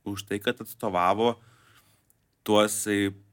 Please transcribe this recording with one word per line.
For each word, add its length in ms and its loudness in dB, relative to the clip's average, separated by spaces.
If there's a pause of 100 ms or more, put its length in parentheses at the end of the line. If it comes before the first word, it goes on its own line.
Už 200 -8
tai, 140 -4
kad 220 -4
atstovavo 760 0 (1080)
tuos, 420 2
e, 280 0 (180)